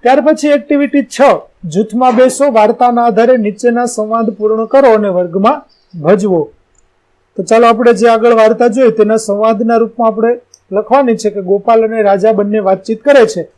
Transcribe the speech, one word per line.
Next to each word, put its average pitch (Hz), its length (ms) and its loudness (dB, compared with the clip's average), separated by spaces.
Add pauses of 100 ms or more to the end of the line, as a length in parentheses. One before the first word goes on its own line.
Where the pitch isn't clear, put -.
ત્યાર 262 180 2
પછી 302 280 -2
એક્ટિવિટી 285 540 0
છ, - 180 -8 (440)
જૂથમાં 214 520 -2
બેસો, 262 340 2
વાર્તાના 233 560 0
આધારે 240 300 2
નીચેના 233 480 -2
સંવાદ 220 460 -4
પૂર્ણ 220 340 -2
કરો 269 260 4
અને 214 180 2
વર્ગમાં 190 540 -2 (380)
ભજવો. 180 520 -2 (840)
તો 196 60 -8
ચાલો 226 240 2
આપણે 233 260 2
જે 220 160 2
આગળ 226 240 2
વાર્તા 226 340 2
જોઈ 240 240 2
તેના 214 260 0
સંવાદના 220 600 -2
રૂપમાં 226 320 -2
આપણે 226 320 -2 (320)
લખવાની 226 440 0
છે 208 140 -4
કે 202 100 -10
ગોપાલ 202 440 0
અને 220 180 -4
રાજા 202 300 2
બંને 208 260 -2
વાતચીત 190 440 -4
કરે 285 240 4
છે. 170 320 -8